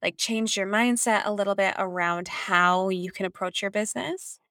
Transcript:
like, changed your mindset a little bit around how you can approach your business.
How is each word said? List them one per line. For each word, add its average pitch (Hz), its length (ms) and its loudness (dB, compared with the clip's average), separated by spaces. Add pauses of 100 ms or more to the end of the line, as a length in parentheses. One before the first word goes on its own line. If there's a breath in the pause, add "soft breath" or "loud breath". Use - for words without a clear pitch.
like, 170 160 -4
changed 220 380 -2
your 196 100 -2
mindset 226 580 2
a 208 80 -2
little 202 220 0
bit 196 240 2
around 175 500 -2
how 180 600 4
you 185 220 -2
can 190 160 -6
approach 185 360 -6
your 202 80 -2
business. 247 680 -4 (120)